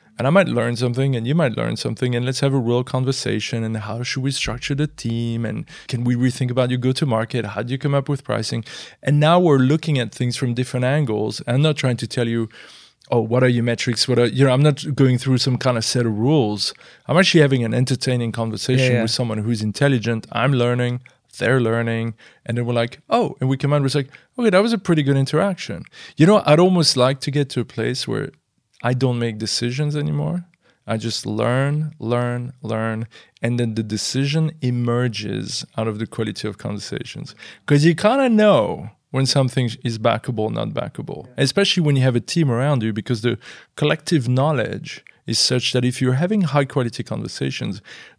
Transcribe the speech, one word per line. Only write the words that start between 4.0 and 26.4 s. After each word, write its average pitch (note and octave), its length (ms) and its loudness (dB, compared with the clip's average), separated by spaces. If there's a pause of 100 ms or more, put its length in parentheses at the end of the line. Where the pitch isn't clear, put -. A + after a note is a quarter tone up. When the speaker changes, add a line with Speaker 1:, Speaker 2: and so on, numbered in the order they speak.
Speaker 1:
should B2+ 200 -4
we C3+ 80 -2
structure B2+ 440 -6
the D3 120 0
team? A#2 600 -4
And A2 180 -6 (240)
can A#2+ 160 -4
we B2 100 2
rethink B2 360 0
about B2 200 2
your B2+ 80 0
go-to-market? A#2+ 680 0
How G#2 160 -6
do A#2+ 100 -6
you C3+ 60 -4
come C#3+ 160 0
up C3+ 140 0
with C#3+ 160 -2
pricing?" A2+ 400 -4 (380)
And D3 160 4
now D#3+ 220 6
we're D#3 180 6
looking C#3+ 400 2
at A2+ 160 -4
things B2 220 -2
from A#2+ 180 -2
different B2 300 -2
angles. A2+ 640 0
I'm B2+ 160 2
not D3+ 140 2
trying B2+ 200 0
to A2+ 100 -6
tell A#2+ 220 -2
you, A#2 200 -2 (640)
"Oh, B2 100 4
what A#2 220 2
are B2+ 60 6
your A#2+ 160 2
metrics? A#2+ 420 -2
What B2 120 2
are," A#2+ 80 6
you B2+ 180 2
know, C3+ 80 4
I'm C3 100 4
not D3+ 320 0
going B2+ 220 4
through C3 220 0
some B2+ 180 0
kind B2 220 0
of A2 60 -2
set B2 200 0
of A2+ 140 0
rules. A2 560 0 (340)
I'm C#3+ 80 0
actually F#3 240 4
having C3+ 240 4
an A2+ 80 -2
entertaining B2 600 0
conversation A#2 560 0
Speaker 2:
Yeah, B2+ 100 4
yeah. A#2 40 2
Speaker 1:
with A2 100 -2
someone A2+ 260 -2
who's G#2+ 240 -2
intelligent. A2+ 680 0
I'm B2+ 220 2
learning, B2 480 0 (380)
they're B2 220 2
learning. A#2 540 -2 (300)
And A2+ 140 -4
then A#2+ 80 -4
we're A#2+ 80 -2
like, A#2+ 340 -2
"Oh," A#3 320 0
and C3 80 0
we C3+ 80 2
come C#3 160 0
out, D3 80 2
we're C#3 80 0 (120)
like, C3 100 -8 (280)
"Okay, A#3 120 2
that F#3 120 4
was A#3 120 2
a G#3+ 40 -2
pretty D#3+ 240 2
good C#3 140 4
interaction." D3+ 680 -2 (340)
You E3 80 8
know, G3+ 180 6